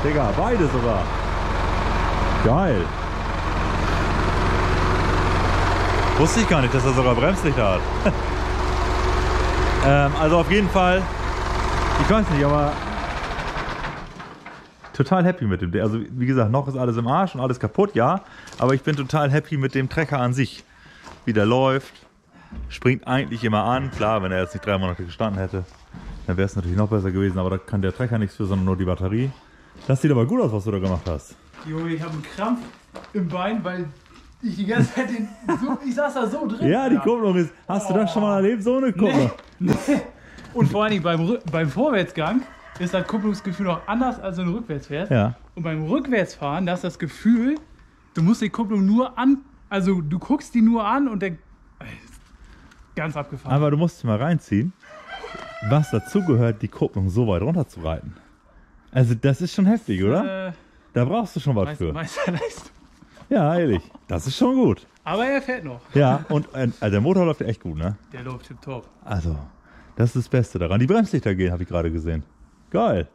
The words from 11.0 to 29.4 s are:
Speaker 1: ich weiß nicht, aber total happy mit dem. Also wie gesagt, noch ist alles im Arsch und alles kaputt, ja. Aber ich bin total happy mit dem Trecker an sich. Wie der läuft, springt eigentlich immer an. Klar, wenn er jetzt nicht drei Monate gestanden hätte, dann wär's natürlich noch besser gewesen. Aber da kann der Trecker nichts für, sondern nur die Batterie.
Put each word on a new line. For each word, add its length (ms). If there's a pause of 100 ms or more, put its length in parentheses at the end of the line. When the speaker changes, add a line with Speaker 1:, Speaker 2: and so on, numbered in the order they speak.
Speaker 1:
ich 80
weiß 220
nicht, 140
aber 280 (2250)
total 320
happy 200
mit 160
dem. 220
Also 180
wie 260
gesagt, 260
noch 160
ist 80
alles 200
im 120
Arsch 260
und 60
alles 180
kaputt, 380
ja. 240 (400)
Aber 140
ich 80
bin 120
total 380
happy 240
mit 180
dem 140
Trecker 320
an 140
sich. 280 (640)
Wie 80
der 140
läuft, 460 (760)
springt 400
eigentlich 340
immer 220
an. 260
Klar, 320
wenn 80
er 120
jetzt 120
nicht 100
drei 140
Monate 240
gestanden 380
hätte, 240 (640)
dann 80
wär's 180
natürlich 240
noch 80
besser 240
gewesen. 300
Aber 100
da 80
kann 240
der 100
Trecker 260
nichts 180
für, 100
sondern 200
nur 100
die 80
Batterie. 480 (560)